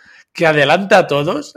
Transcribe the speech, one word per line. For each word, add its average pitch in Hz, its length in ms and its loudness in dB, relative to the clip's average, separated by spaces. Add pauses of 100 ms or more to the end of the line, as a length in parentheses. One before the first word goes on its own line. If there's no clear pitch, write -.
(340)
que 165 120 -2
adelanta 160 520 2
a 170 100 2
todos. 165 480 -4